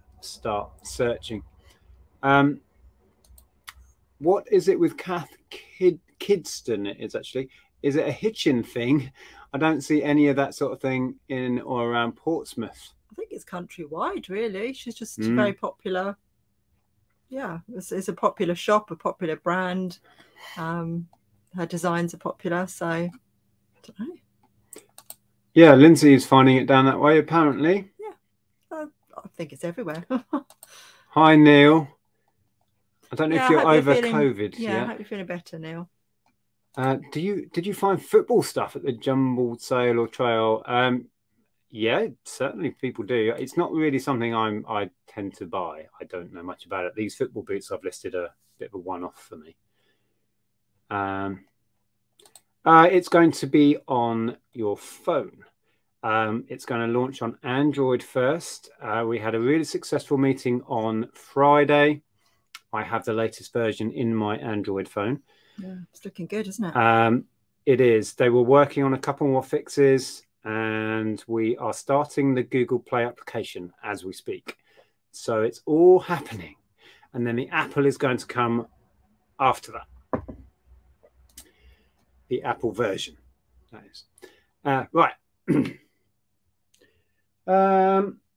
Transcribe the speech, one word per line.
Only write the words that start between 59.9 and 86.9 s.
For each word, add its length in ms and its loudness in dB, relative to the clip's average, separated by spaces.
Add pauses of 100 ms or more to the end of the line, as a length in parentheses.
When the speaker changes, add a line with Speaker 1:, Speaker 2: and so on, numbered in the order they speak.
Speaker 1:
meeting 500 0
on 460 -4
Friday. 880 2 (680)
I 120 -6
have 220 -6
the 80 -4
latest 380 -6
version 400 -4
in 240 -4
my 220 -4
Android 500 -6
phone. 340 -6 (360)
Speaker 2:
Yeah, 180 -16 (160)
it's 140 -20
looking 220 -14
good, 200 -8
isn't 160 -10
it? 120 -6
Speaker 1:
Um, 500 4 (400)
it 160 4
is. 320 4
They 160 2
were 140 4
working 400 4
on 100 0
a 40 -4
couple 300 -4
more 160 0
fixes, 800 0 (220)
and 840 -4
we 300 -2
are 160 -6
starting 600 0
the 100 0
Google 360 -2
Play 240 -2
application 720 -10 (100)
as 220 -10
we 80 -12
speak. 420 -14 (560)
So 300 -4
it's 240 -4
all 340 6
happening. 560 -10 (580)
And 140 -4
then 80 -4
the 140 -6
Apple 360 -2
is 120 0
going 200 -2
to 100 -10
come 400 -2 (720)
after 360 -2
that. 500 -12 (2000)
The 140 -6
Apple 280 -4
version, 460 -4 (560)
that 180 -20
is. 120 -20 (600)
Uh, 300 -2
right. 200 2 (360)
<clears throat> 280 -2 (1700)